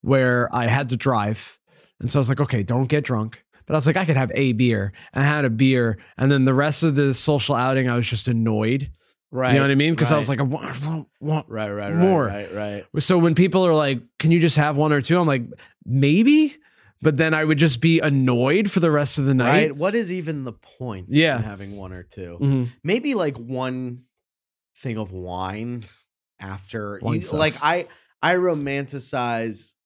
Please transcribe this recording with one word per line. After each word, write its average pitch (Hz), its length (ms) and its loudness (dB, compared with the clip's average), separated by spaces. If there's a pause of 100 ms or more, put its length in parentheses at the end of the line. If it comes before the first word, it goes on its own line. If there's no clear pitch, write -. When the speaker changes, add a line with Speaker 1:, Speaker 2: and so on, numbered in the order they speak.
Speaker 1:
where 123 520 2
I 120 140 0
had 120 220 0
to 127 80 -2
drive. 110 600 -2 (440)
And - 100 -4
so 151 80 2
I - 20 2
was 120 80 0
like, 135 120 0
"Okay, 123 200 0
don't 123 260 0
get 147 180 0
drunk." 113 380 -4 (220)
But - 80 -4
I 156 40 2
was 135 100 2
like, 160 100 4
"I 190 80 0
could 151 120 2
have 131 180 0
a 131 160 2
beer." 107 400 0 (220)
And 131 100 0
I 143 40 4
had 147 180 2
a 127 40 2
beer. 117 480 2 (200)
And 135 140 2
then 139 120 4
the 131 100 4
rest 143 300 2
of 156 120 2
the 139 180 2
social 143 420 0
outing, 127 340 0
I 120 60 0
was 120 120 0
just - 200 -4
annoyed. 113 640 0 (400)
Speaker 2:
Right. 127 220 0
Speaker 1:
You 139 40 4
know 139 60 4
what 139 80 2
I 139 40 4
mean? 151 200 2
'Cause 151 160 0
I 156 60 4
was 135 120 0
Speaker 2:
Right. 139 80 0
Speaker 1:
like, 139 100 -2
"I - 0 -
want, 135 360 -8
I 147 40 -6
want, 160 200 -6 (120)
want 151 300 -4
Speaker 2:
Right, 110 220 -6
right, 101 180 -6
right, 160 60 -2
Speaker 1:
more." 170 320 4
Speaker 2:
right, 101 260 -8
right. 104 320 -8 (140)
Speaker 1:
So 180 180 2
when 170 160 4
people 185 320 4
are 170 80 4
like, 139 300 0 (160)
"Can 156 100 2
you 170 100 6
just 156 180 2
have 147 200 0
one 151 160 2
or 143 80 2
two?" 165 180 0
I'm 175 60 2
like, 135 200 0 (380)
"Maybe." 220 760 4 (440)
But 147 160 2
then 160 160 2
I 156 100 0
would 156 140 2
just 139 240 2
be 165 180 4
annoyed 139 720 2
for - 80 0
the 170 120 2
rest 147 260 2
of 139 80 0
the 135 80 2
night. 127 180 2
Speaker 2:
Right. 151 240 2
What 175 180 -2
is 214 200 -2
even 156 320 -6
the 117 80 -10
point 98 560 -12
Speaker 1:
Yeah. 147 280 4
Speaker 2:
in 110 60 -4
having 101 320 -12
one 95 160 -14
or 90 120 -14
two? 87 360 -16
Speaker 1:
Mm-hmm. 135 240 2 (180)
Speaker 2:
Maybe, 254 320 -2
like, 156 240 -2
one 127 680 -8 (720)
thing 113 200 -8
of 101 140 -8
wine 95 720 -8 (560)
after. 101 600 -10
Speaker 1:
Wine 151 180 -2
Speaker 2:
You, - 80 -8 (100)
like, 156 160 2
Speaker 1:
sucks. 147 120 -6
Speaker 2:
I, 170 220 0 (340)
I 170 140 2
romanticize 139 1400 -4 (100)